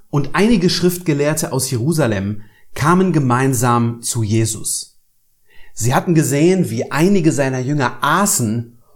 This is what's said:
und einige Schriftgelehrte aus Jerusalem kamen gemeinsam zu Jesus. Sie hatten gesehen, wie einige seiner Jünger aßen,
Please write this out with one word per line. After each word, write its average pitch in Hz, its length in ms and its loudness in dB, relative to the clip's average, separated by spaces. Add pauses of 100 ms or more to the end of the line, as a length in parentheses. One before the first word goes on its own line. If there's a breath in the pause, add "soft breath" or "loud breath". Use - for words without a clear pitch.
und 143 240 -2
einige 185 360 2
Schriftgelehrte 160 840 -2
aus 131 200 -2
Jerusalem 110 720 -2 (320 soft breath)
kamen 180 360 2
gemeinsam 123 880 0
zu - 200 -4
Jesus. 107 800 -2 (720 soft breath)
Sie 117 220 -2
hatten 180 180 0
gesehen, 160 560 2
wie 113 220 -6
einige 160 400 2
seiner 131 280 0
Jünger 127 420 -2
aßen, 135 680 0 (260 soft breath)